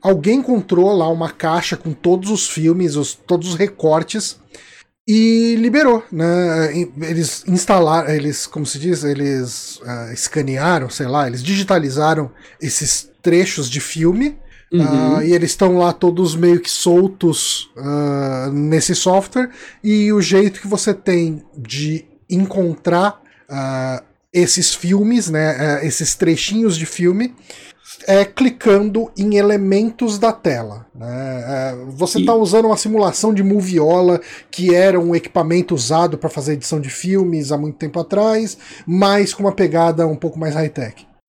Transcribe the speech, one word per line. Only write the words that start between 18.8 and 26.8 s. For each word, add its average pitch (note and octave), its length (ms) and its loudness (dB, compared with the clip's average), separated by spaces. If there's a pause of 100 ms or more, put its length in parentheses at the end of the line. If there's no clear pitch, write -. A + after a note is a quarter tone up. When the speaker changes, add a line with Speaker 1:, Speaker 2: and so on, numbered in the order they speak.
Speaker 1:
software, G3 540 0 (320)
e G#3 300 2
o G#3 80 4
jeito G3 400 2
que - 60 -14
você G3+ 260 -2
tem E3+ 480 0 (160)
de D3 480 -6 (240)
encontrar, F3+ 920 0 (280)
ah, C3 540 -6 (300)
esses F3 420 0
filmes, G3 560 0
né, D#3 260 0 (260)
eh, D#3+ 40 -4
esses - 300 -4
trechinhos F#3 600 0
de D#3+ 80 -6